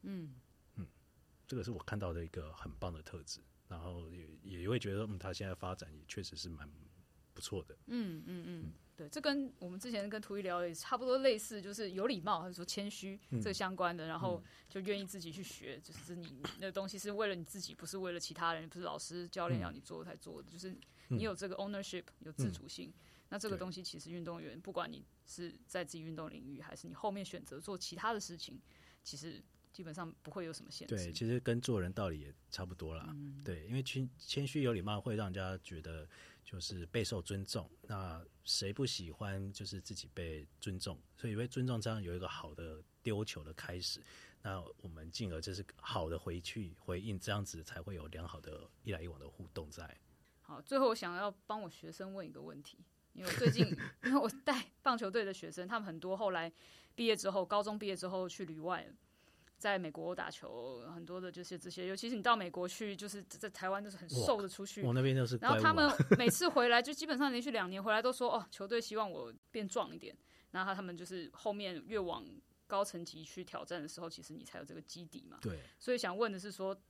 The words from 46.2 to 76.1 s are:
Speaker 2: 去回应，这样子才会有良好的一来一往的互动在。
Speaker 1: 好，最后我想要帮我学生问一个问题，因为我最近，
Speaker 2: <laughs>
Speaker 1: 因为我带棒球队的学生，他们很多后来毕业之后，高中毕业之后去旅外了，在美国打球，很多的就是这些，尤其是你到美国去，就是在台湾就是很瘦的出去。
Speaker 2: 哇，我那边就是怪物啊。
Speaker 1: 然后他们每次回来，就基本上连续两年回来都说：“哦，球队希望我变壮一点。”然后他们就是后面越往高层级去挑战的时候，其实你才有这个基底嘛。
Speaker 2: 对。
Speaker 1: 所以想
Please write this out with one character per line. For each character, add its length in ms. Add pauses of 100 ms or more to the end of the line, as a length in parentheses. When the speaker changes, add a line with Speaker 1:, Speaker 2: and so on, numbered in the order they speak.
Speaker 2:
去 380
回 220
应， 180
这 140
样 120
子 200
才 180
会 140
有 100
良 200
好 140
的 300 (140)
一 80
来 100
一 60
往 100
的 100
互 200
动 200
在。 300 (440)
Speaker 1:
好， 200
最 160
后 80
我 80
想 220
要 120 (160)
帮 160
我 80
学 220
生 240
问 100
一 60
个 100
问 220
题， 160 (360)
因 100
为 40
我 80
最 140
近， 160
Speaker 2:
<laughs> 380
Speaker 1:
因 100
为 20
我 140 (140)
带 260 (100)
棒 160
球 140
队 140
的 100
学 160
生， 160
他 140
们 60
很 120
多 180
后 140
来 200 (440)
毕 100
业 120
之 120
后， 160
高 160
中 160
毕 120
业 80
之 100
后 220
去 160
旅 160
外 240
了， 100 (640)
在 180
美 140
国 240
打 160
球， 640
很 100
多 160
的 120
就 100
是 160
这 100
些， 200
尤 80
其 120
是 60
你 80
到 140
美 120
国 200
去， 260
就 140
是 160
在 260
台 200
湾 120
就 80
是 60
很 120
瘦 320
的 80
出 160
去。 180
Speaker 2:
哇， 60
我 60
那 80
边 140
就 100
是 120
怪 100
物 40
啊。 40
Speaker 1:
然 80
后 20
他 80
们 440
每 100
次 200
回 200
来， 120
就 120
基 120
本 140
上 140
连 100
续 80
两 180
年 140
回 80
来 100
都 120
说 240
：“哦， 160
球 160
队 120
希 160
望 140
我 240 (160)
变 160
壮 260
一 60
点。” 180 (360)
然 120
后 100
他 60
们 160
就 80
是 280
后 200
面 340
越 120
往 260 (420)
高 180
层 200
级 200
去 180
挑 220
战 180
的 60
时 120
候， 80
其 140
实 120
你 100
才 140
有 60
这 100
个 80
基 240
底 220
嘛。 120
Speaker 2:
对。 180 (220)
Speaker 1:
所 120
以 60
想 180